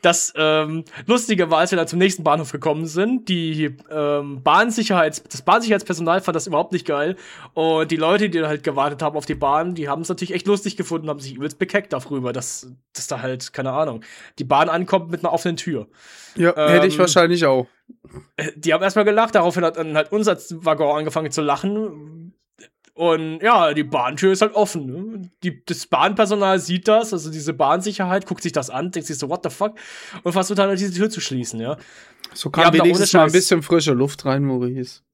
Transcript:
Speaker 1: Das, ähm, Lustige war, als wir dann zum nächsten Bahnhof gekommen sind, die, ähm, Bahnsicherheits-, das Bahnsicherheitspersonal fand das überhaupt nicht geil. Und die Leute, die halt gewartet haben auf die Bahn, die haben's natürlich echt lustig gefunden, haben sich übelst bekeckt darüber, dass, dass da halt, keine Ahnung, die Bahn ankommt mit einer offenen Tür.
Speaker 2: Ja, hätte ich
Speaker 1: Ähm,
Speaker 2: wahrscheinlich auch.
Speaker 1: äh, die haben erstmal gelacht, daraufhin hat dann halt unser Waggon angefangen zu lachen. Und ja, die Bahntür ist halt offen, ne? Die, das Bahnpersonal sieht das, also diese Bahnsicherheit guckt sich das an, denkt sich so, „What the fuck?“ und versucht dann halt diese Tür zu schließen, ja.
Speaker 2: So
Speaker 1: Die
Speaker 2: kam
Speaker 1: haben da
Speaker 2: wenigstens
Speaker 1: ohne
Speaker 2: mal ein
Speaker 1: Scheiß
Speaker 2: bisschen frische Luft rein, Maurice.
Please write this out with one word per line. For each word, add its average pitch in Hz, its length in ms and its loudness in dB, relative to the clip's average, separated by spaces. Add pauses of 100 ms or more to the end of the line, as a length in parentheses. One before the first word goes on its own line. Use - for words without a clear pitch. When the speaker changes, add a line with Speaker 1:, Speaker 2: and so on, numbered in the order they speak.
Speaker 1:
Das, 170 320 2
ähm, 156 500 0 (220)
Lustige 214 420 2
war, 160 80 4
als 175 140 2
wir 190 60 0
dann 165 100 0
zum 165 100 -4
nächsten 185 260 2
Bahnhof 156 280 0
gekommen 156 340 -2
sind, 202 440 -2
die, 156 460 -2 (140)
ähm, 143 540 -4
Bahnsicherheits-, 185 840 2
das 131 140 -14
Bahnsicherheitspersonal 190 800 2
fand 180 140 -4
das 151 100 -4
überhaupt 160 260 -2
nicht 175 140 -4
geil. 156 300 -2 (400)
Und 160 340 0
die 165 60 0
Leute, 190 340 2
die 165 140 -2
halt 151 200 -4
gewartet 143 380 -2
haben 151 160 -2
auf 147 80 -8
die 151 80 -4
Bahn, 147 400 0
die 156 160 -6
haben's 156 180 -4
natürlich 180 280 -6
echt 175 100 -6
lustig 202 320 -2
gefunden, 165 320 -6
haben 143 100 -6
sich 135 140 -14
übelst 139 240 -8
bekeckt 196 360 -4
darüber, 131 380 -6
dass, 127 400 -10 (220)
dass - 140 -12
da 127 140 -8
halt, 127 320 -8
keine 131 180 -6
Ahnung, 139 320 -4 (340)
die - 60 -8
Bahn 147 260 4
ankommt 170 400 0
mit 170 140 -6
einer 156 100 0
offenen 165 240 -2
Tür. 135 300 -6 (480)
Speaker 2:
Ja, 170 200 2
hätte 160 300 4
ich 185 80 2
Speaker 1:
Ähm, 151 60 -4
Speaker 2:
wahrscheinlich 175 480 4
auch. 131 180 2 (680)
Speaker 1:
äh, 151 200 -6
die 151 160 0
haben 170 120 2
erstmal 196 220 2
gelacht, 220 280 2
daraufhin 180 320 2
hat 165 120 0
dann 160 180 -4
halt 151 160 0
unser 208 260 2
Waggon 156 580 0
angefangen 156 360 -4
zu 156 100 -4
lachen. 165 960 -4 (640)
Und 160 440 0
ja, 180 320 4
die 151 100 0
Bahntür 135 480 0
ist 190 100 2
halt 214 140 2
offen, 190 300 0
ne? 185 440 -10 (140)
Die, 170 220 -8
das - 200 -8
Bahnpersonal 196 720 2
sieht 180 280 -2
das, 226 240 4
also 160 180 -6
diese 156 220 -8
Bahnsicherheit 185 720 0
guckt - 160 -8
sich 165 120 -6
das 139 160 -2
an, 160 220 -6
denkt 160 160 -8
sich 151 100 -8
so, 139 100 -6
„What 170 160 -4
the 165 60 -4
fuck?“ 214 280 -6 (460)
und 175 80 -2
versucht 196 280 0
dann 196 100 4
halt 190 100 0
diese 196 140 -2
Tür 202 160 0
zu 220 100 -8
schließen, 120 400 -6
ja. 120 160 -4 (580)
Speaker 2:
So - 140 -8
Speaker 1:
Die 143 60 -6
Speaker 2:
kam 165 100 4
Speaker 1:
haben 165 140 6
da 160 80 6
Speaker 2:
wenigstens 185 280 4
Speaker 1:
ohne 180 60 8
Speaker 2:
mal 160 60 8
ein 156 60 2
Speaker 1:
Scheiß - 20 -2
Speaker 2:
bisschen 175 300 4
frische 160 280 2
Luft 135 320 0
rein, 139 220 0
Maurice. 127 560 -4 (120)